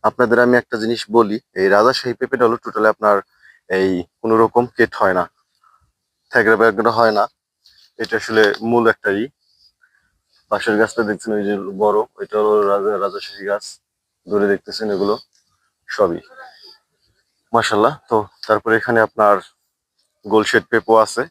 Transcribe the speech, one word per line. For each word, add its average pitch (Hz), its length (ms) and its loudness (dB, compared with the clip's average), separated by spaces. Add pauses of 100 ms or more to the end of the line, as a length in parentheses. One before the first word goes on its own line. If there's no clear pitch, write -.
আপনাদের 113 420 2
আমি 123 160 2
একটা - 220 -10
জিনিস 113 180 -4 (140)
বলি, 110 220 2 (220)
এই 95 160 2
রাজশাহী 120 440 2
পেঁপেটা 123 280 -2
হলো 113 160 0
totally 110 320 -2
আপনার 104 200 0 (540)
এই 95 200 0 (320)
কোনো 113 120 0 (100)
রকম 120 200 0 (140)
কেট 113 240 0
হয় 95 180 2
না, 87 60 -2 (1040)
থেগড়া 110 300 2
বেগড়া 113 380 2
হয় 113 180 2
না। 101 60 0 (760)
এটা 113 180 -6
আসলে 110 260 2 (260)
মূল 117 140 2 (100)
একটা - 160 -4 (100)
ই। 113 40 -4 (1300)
পাশের 107 300 -2
গাছটা 113 280 0
দেখছেন 107 280 -6
ওই 101 100 -4
যে 101 80 -2 (280)
বড়, 104 160 2 (200)
ওইটা 101 200 -10
হলো 107 140 2 (180)
রাজা-, 101 320 -2
রাজশাহী 98 460 -10
গাছ, 101 160 -4 (600)
দূরে 101 260 0
দেখতেছেন, 104 420 -8
এগুলো 101 200 -2 (760)
সবই 87 300 0 (1300)
মাশাআল্লাহ। 113 400 2 (160)
তো 113 80 0 (300)
তারপরে 110 320 0
এখানে 117 280 0
আপনার 104 280 2 (880)
গোলশেড 107 460 0
পেঁপো 113 220 0 (120)
আছে 123 260 -6